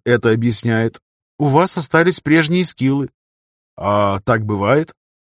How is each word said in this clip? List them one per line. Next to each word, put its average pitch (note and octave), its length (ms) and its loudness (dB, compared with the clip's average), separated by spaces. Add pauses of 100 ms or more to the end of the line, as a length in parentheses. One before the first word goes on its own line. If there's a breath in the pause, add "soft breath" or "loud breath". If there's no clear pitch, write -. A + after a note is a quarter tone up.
это A#2+ 260 2
объясняет?" A2+ 680 -2 (380)
"У D3 80 0
вас D3+ 300 2
остались E3+ 440 0
прежние D#3+ 440 0
скиллы". C#3 460 -2 (640)
"А G2+ 440 0
так A2+ 240 0
бывает?" G#2+ 500 0 (400)